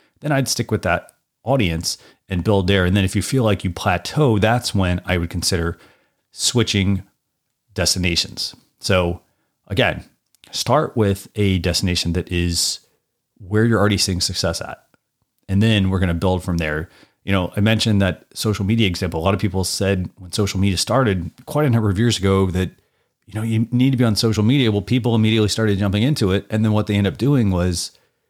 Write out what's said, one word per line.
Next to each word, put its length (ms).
then 120
I'd 160
stick 220
with 120
that 300
audience 560
and 120
build 240
there. 200
And 100
then 80
if 100
you 60
feel 240
like 180
you 80
plateau, 680
that's 360
when 300
I 140
would 100
consider 480
switching 720
destinations. 800
So 400
again, 360
start 440
with 380
a 240
destination 560
that 180
is 480
where 300
you're 120
already 200
seeing 240
success 400
at. 200
And 160
then 280
we're 100
gonna 140
build 280
from 140
there. 320
You 80
know, 240
I 40
mentioned 420
that 220
social 300
media 220
example. 320
A 60
lot 100
of 60
people 240
said 520
when 140
social 300
media 180
started 540
quite 200
a 40
number 200
of 80
years 200
ago 340
that, 180
you 80
know, 80
you 300
need 180
to 60
be 80
on 100
social 300
media. 260
Well, 100
people 360
immediately 320
started 320
jumping 240
into 260
it. 200
And 140
then 60
what 160
they 80
end 140
up 100
doing 320
was 400